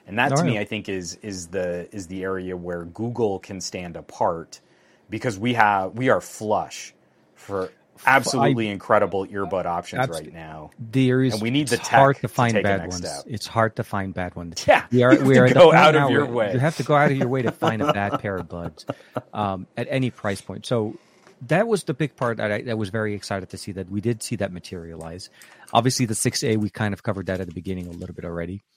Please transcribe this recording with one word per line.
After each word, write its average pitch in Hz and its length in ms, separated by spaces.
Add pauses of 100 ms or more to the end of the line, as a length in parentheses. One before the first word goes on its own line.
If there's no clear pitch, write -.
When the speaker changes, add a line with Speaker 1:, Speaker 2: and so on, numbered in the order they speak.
Speaker 1:
And 101 120
that 123 180
to 156 60
Speaker 2:
Oh, - 20
Speaker 1:
me, 135 100
Speaker 2:
yeah. 104 60
Speaker 1:
I 104 40
think 107 240
is, 92 340
is 95 260
the, 87 440
is 98 140
the 92 160
area 92 340
where 87 280
Google 110 540
can 95 220
stand 87 360
apart, 87 640 (500)
because 110 280
we 120 160
have, 101 420
we 131 140
are 92 100
flush - 720 (420)
for 98 300
Speaker 2:
F-, - 420
I 127 100
Speaker 1:
absolutely 127 520
incredible 98 580
earbud 98 400
options 87 360
Speaker 2:
Abs-, 131 80 (100)
Speaker 1:
right - 120
now. 156 460
Speaker 2:
there 127 440
is, 123 120
Speaker 1:
And 104 80
we 117 80
need 139 180
the 123 80
Speaker 2:
it's - 120
hard 139 280
Speaker 1:
tech - 60
Speaker 2:
to 117 60
Speaker 1:
to - 60
Speaker 2:
find 117 200
Speaker 1:
take 101 80
the 101 60
Speaker 2:
bad 98 140
Speaker 1:
next 90 180
Speaker 2:
ones. 85 80
Speaker 1:
step. 71 180
Speaker 2:
It's - 200
hard 113 300
to 117 80
find 95 300
bad 90 220
ones. 85 300
Speaker 1:
Yeah, - 260
Speaker 2:
We 123 100
are, 127 100
Speaker 1:
you - 60
have 135 100
Speaker 2:
we 135 60
Speaker 1:
to 127 60
Speaker 2:
are 127 60
at - 20
the 127 60
Speaker 1:
go 139 120
Speaker 2:
point 156 100
Speaker 1:
out 151 200
of 151 60
Speaker 2:
now 139 60
Speaker 1:
your 143 180
Speaker 2:
where 120 220
Speaker 1:
way. 117 40
Speaker 2:
you 127 80
have 160 160
to 139 80
go 151 100
out 143 160
of 135 60
your 131 120
way 131 140
to - 100
find 113 300
a 147 100
Speaker 1:
<laughs> - 0
Speaker 2:
bad 101 280
pair 98 160
of 85 120
buds, 85 380 (460)
um, 98 340 (100)
at 123 140
any 131 200
price 101 300
point. 101 260
So 113 300 (500)
that 185 220
was 208 160
the 151 100
big - 220
part 117 220
that 110 140
I, 104 100
that 113 160
was 101 120
very 107 240
excited 98 360
to 98 80
see, - 140
that 90 180
we 101 100
did 113 220
see 120 140
that 95 160
materialize. 82 800 (420)
Obviously, 120 340
the 107 100
six - 280
A, 110 120
we 104 140
kind 104 240
of - 100
covered 95 220
that 92 140
at 92 60
the 85 80
beginning 92 320
a 85 60
little 87 220
bit 87 100
already. 85 380 (140)